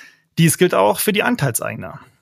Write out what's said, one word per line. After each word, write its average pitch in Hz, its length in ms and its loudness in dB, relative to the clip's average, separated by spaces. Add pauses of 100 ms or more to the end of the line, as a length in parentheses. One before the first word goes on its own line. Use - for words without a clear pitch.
(380)
Dies 165 180 4
gilt 180 180 2
auch 202 240 2
für - 140 -2
die 190 100 -2
Anteilseigner. 120 800 -6 (220)